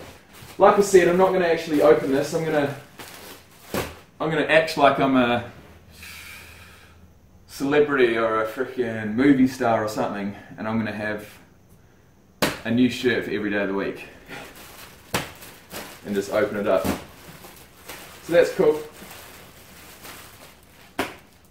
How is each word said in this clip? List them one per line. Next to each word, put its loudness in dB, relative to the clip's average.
like 6
I 6
said, 6
I'm 4
not 4
gonna 2
actually 0
open 6
this. 0
I'm -2
gonna, -2
I'm -4
gonna 0
act 2
like 4
I'm 2
a 2
celebrity 2
or 0
a -2
freaking -4
movie 6
star 0
or -4
something, -6
and -10
I'm -4
gonna -4
have -8
a -8
new 2
shirt -4
for -8
every -6
day -4
of -4
the -6
week -8
and -8
just -4
open 0
it -4
up. 2
So -6
that's 4
cool. 2